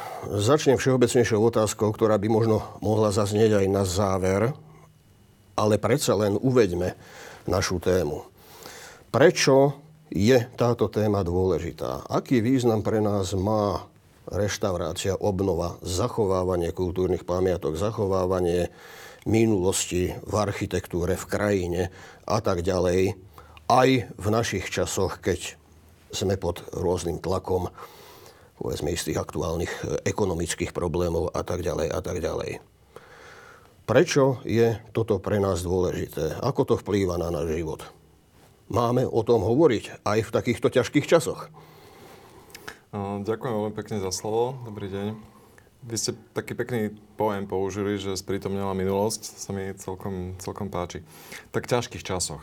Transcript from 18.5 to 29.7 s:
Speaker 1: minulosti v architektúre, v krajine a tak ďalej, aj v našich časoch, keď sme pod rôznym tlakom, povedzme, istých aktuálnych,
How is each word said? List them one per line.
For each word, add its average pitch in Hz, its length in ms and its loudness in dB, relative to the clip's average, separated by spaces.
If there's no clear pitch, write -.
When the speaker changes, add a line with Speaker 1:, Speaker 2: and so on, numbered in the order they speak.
Speaker 1:
minulosti 95 960 2
v - 160 -8
architektúre, 92 800 -2
v - 80 -10
krajine 92 560 0
a 104 160 2
tak 92 160 0
ďalej, 92 560 2
aj 127 240 6
v 95 160 -6
našich 110 400 0
časoch, 92 480 -2
keď - 400 -4
sme 98 240 0
pod - 320 -4
rôznym 85 480 -2
tlakom, 90 560 -4
povedzme, 73 320 -4
istých - 240 -4
aktuálnych, 82 640 -4